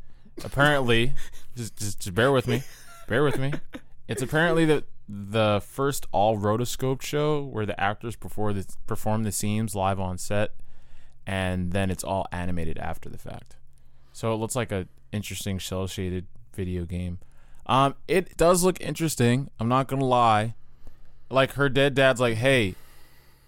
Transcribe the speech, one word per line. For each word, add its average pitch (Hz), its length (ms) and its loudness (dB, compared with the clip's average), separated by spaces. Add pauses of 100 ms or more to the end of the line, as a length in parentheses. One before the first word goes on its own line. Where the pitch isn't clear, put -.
(420)
apparently, 131 720 4 (200)
<laughs> - 220 -6
just, 117 200 -8
just, 101 240 -4
just 95 140 -6
bear 120 180 4
with 127 160 2
me, 123 140 0 (440)
bear 123 160 2
with 143 160 2
me. 135 140 0 (560)
It's 117 140 -4
apparently 160 420 4
the, 151 200 4 (240)
the 104 560 2
first 135 480 -2
all 107 260 2
rotoscope 120 640 0
show 147 400 0
where 107 240 -4
the 101 120 -4
actors 107 380 -2
before - 360 0
the, 95 140 -2 (200)
perform 110 380 0
the 101 80 -2
scenes 107 420 -2
live 95 260 0
on 92 160 -2
set, 104 380 0 (720)
and 92 460 -2
then 95 180 2
it's 87 140 -4
all 95 280 -2
animated 87 460 0
after 82 320 -6
the - 80 -8
fact. - 380 -12 (580)
So 113 180 -2
it 110 40 0
looks 110 200 -4
like 113 160 -2
a 92 160 -2 (240)
interesting 98 480 -4
cel-shaded 92 680 -4 (280)
video 90 320 -4
game. 87 320 -6 (480)
Um, 135 300 4 (120)
it 180 300 0
does 175 260 6
look 185 160 2
interesting. 139 680 0 (100)
I'm 117 80 0
not 131 200 2
gonna 135 180 0
lie. 117 480 4 (760)
Like, 131 220 4
her 139 160 2
dead 135 260 4
dad's 131 240 6
like, 117 180 2
"Hey, 117 380 4 (720)